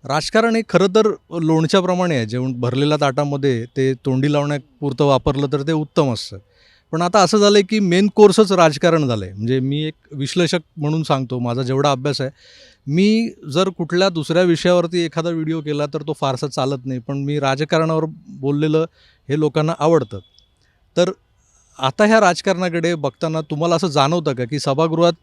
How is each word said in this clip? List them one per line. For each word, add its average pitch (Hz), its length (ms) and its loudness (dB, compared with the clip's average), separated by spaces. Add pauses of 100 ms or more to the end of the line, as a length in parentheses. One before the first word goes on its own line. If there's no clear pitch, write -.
राजकारण 220 520 0
हे 226 120 0
खरं 185 180 2
तर 214 280 2 (160)
लोणच्याप्रमाणे 170 840 0
आहे, 117 100 0
जेवण 123 340 -4
भरलेल्या 139 400 0
ताटामध्ये 139 640 0 (120)
ते 135 180 0
तोंडी 135 380 0
लावण्यापुरतं 143 720 -2
वापरलं 139 480 2
तर 139 100 -2
ते 156 100 -4
उत्तम 151 400 0
असतं. 104 260 -10 (540)
पण 160 100 -2
आता 180 160 2
असं 196 200 4
झालंय 208 240 6
की 214 160 -2
मेन 190 280 2
कोर्सच 208 460 6
राजकारण 160 560 2
झालंय. 101 240 -4
म्हणजे 117 280 -2
मी 139 220 -4
एक 156 120 -8 (180)
विश्लेषक 175 460 -2 (180)
म्हणून 156 260 -2
सांगतो, 135 360 -2
माझा 120 240 -2
जेवढा 139 300 0
अभ्यास 135 280 -4
आहे, 135 100 -6 (560)
मी 208 440 0 (220)
जर 185 160 0
कुठल्या 180 400 -2
दुसऱ्या 165 340 0
विषयावरती 175 580 2
एखादा 165 300 -4
व्हिडिओ 160 300 -4
केला 147 260 -4
तर 147 160 -8
तो 151 100 -8
फारसा 139 340 -2
चालत 131 400 -4
नाही, 127 140 -6
पण 139 180 -8
मी 143 220 -4
राजकारणावर 156 640 0 (240)
बोललेलं 147 580 0 (420)
हे 143 100 0
लोकांना 156 400 0
आवडतं. 147 400 0 (800)
तर 175 140 2 (680)
आता 131 260 0
ह्या 220 160 6
राजकारणाकडे 175 760 0
बघताना 160 460 -4
तुम्हाला 160 340 -2
असं 160 120 0
जाणवतं 147 480 0
का 123 100 -6
की 139 140 -6
सभागृहात 160 540 0 (100)